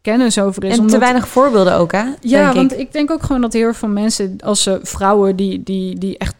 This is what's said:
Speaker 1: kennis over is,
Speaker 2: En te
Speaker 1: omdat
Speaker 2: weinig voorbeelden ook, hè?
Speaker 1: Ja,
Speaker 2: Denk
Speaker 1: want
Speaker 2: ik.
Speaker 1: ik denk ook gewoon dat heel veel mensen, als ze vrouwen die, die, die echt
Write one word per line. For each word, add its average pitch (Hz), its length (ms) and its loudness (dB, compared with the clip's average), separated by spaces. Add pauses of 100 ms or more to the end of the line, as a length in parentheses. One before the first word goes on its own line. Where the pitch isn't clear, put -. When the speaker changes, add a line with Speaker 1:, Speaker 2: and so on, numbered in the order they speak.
Speaker 1:
kennis 226 380 0
over 196 240 -2
is, 190 60 -4
Speaker 2:
En 196 60 0
te 233 60 4
Speaker 1:
omdat 220 180 4
Speaker 2:
weinig 247 280 2
voorbeelden 220 480 4
ook, 170 160 2
hè? 202 120 -2 (160)
Speaker 1:
Ja, 285 240 2
Speaker 2:
Denk 269 120 2
Speaker 1:
want 262 180 2
Speaker 2:
ik. - 60 -8
Speaker 1:
ik 262 140 -10
denk 302 180 -2
ook 311 120 -4
gewoon 262 180 -2
dat 233 120 -2
heel 226 200 0
veel 220 160 -6
mensen, 202 500 -2
als - 240 -2
ze 190 200 0
vrouwen 196 520 0
die, 190 280 -4
die, 185 360 -6
die 190 180 -6
echt - 220 -6